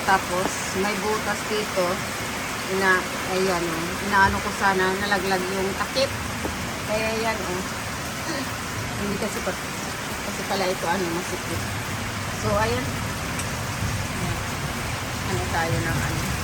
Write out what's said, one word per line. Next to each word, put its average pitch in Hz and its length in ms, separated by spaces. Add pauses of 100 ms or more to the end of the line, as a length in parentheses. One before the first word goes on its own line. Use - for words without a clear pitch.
Tapos, 190 460 (340)
may 208 160
butas 208 480
dito. 202 400 (880)
Ina-, 185 280 (320)
ayan, 185 280
oh. 165 220 (220)
Inaano 202 320
ko 202 160
sana, 190 360 (120)
nalaglag 190 480
yung 196 240
takip. 262 360 (760)
Kaya 220 320
yan, 220 160
oh. 185 480 (1200)
Hindi 202 160
kasi 202 240
pa-, 190 200 (600)
kasi - 240
pala - 160
ito, 185 240
ano, 180 240
masikip. 170 500 (760)
So, 214 160
ayan. 233 300 (2500)
Ano 185 240
tayo 165 240
ng - 240
ano. - 220 (220)